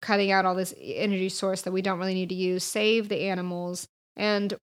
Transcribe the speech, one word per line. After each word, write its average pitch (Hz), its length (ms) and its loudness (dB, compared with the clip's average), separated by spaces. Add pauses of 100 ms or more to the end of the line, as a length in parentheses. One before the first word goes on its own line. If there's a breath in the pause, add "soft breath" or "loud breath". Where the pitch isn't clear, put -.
cutting 202 300 2
out 190 140 6
all 185 100 2
this 185 240 -2
e-, - 180 -6
energy 190 320 2
source 190 340 -2
that 185 100 -4
we 185 80 0
don't 185 180 0
really 185 140 -2
need 185 160 -2
to 185 60 -4
use, 180 280 0
save 214 460 2
the 202 180 -2
animals, 180 580 -4 (300)
and 202 380 0 (160)